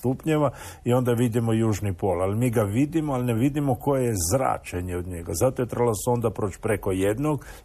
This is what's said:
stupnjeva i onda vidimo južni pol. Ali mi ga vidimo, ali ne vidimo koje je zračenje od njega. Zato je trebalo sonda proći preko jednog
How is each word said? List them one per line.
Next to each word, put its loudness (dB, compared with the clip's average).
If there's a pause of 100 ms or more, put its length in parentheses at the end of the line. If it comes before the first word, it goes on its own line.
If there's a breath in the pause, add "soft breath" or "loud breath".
stupnjeva 0 (340 loud breath)
i 2
onda 4
vidimo 2
južni 2
pol. 0
Ali 0
mi 2
ga 2
vidimo, 0
ali -2
ne 2
vidimo 2
koje 0
je 2 (180)
zračenje -2
od -4
njega. -8
Zato 0
je -2
trebalo 0 (120)
sonda 0
proći -4
preko -2
jednog 0 (180 loud breath)